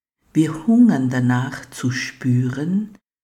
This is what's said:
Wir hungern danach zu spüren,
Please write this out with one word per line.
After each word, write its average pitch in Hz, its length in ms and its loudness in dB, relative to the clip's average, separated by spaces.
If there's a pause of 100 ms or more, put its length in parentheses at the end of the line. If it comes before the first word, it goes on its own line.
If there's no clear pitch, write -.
(340)
Wir 156 320 0
hungern 214 420 4
danach 123 600 -2
zu - 200 -6
spüren, 131 1080 -4 (260)